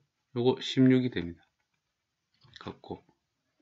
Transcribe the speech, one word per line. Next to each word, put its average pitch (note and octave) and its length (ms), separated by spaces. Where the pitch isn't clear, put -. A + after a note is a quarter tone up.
요거 B2 260
십육이 B2+ 480
됩니다. F2 340
같고. - 440